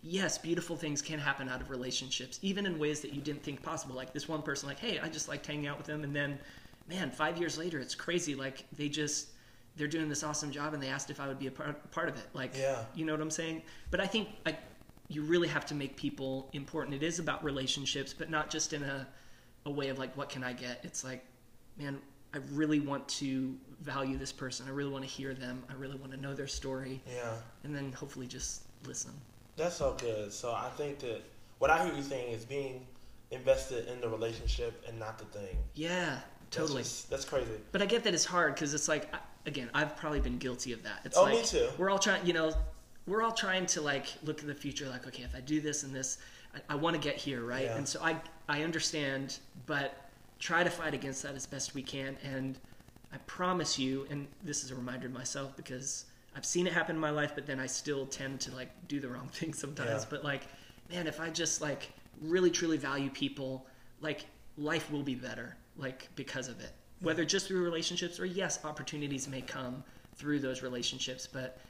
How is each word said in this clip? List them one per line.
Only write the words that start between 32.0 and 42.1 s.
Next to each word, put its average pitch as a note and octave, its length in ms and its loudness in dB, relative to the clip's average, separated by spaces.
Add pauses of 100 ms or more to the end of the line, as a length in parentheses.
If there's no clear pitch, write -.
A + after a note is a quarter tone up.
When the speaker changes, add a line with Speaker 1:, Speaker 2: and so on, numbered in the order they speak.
Speaker 2:
saying C3 300 -2
is A2+ 120 -4
being C3 440 -4 (420)
invested B2+ 580 4
in B2 140 -6
the A#2 80 2
relationship A2+ 800 2
and A2+ 120 -6
not A2 200 -6
the A2 60 -10
thing. G2 320 -4 (180)
Speaker 1:
Yeah, E3+ 340 0
Speaker 2:
That's B2 140 -2 (260)
Speaker 1:
totally. C#3+ 340 2
Speaker 2:
just, - 260 -6
that's C3+ 160 0
crazy. B2 260 2 (200)
Speaker 1:
But G3 100 4
I G3+ 40 6
get A3+ 200 6
that G3 100 6
it's D#3 100 6
hard E3+ 300 6
'cause D3 180 2
it's D3 140 2
like, D3+ 260 2
I, E3 60 -2 (260)
again, C#3 300 -2
I've D3+ 200 4
probably D3+ 260 0
been B2 180 2
guilty B2 340 -2
of A2+ 100 -6
that. G#2 220 -6
It's - 120 4
Speaker 2:
Oh, F#3+ 100 12
me - 80 8
Speaker 1:
like, A3+ 100 6
Speaker 2:
too. B2+ 320 6
Speaker 1:
we're F#3 140 4
all F#3+ 80 6
trying, F#3+ 260 6